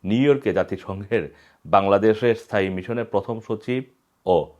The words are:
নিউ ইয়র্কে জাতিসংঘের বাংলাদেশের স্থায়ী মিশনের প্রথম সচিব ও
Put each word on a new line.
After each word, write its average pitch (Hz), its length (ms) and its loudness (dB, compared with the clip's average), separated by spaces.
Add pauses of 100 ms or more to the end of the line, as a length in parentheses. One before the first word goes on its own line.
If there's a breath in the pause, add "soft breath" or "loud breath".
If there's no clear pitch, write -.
নিউ 110 180 0
ইয়র্কে 135 300 2
জাতিসংঘের 95 800 -4 (320 soft breath)
বাংলাদেশের 101 680 4
স্থায়ী 101 340 -4
মিশনের 104 360 -6
প্রথম 110 360 -6
সচিব 123 440 -6 (420)
ও 85 340 2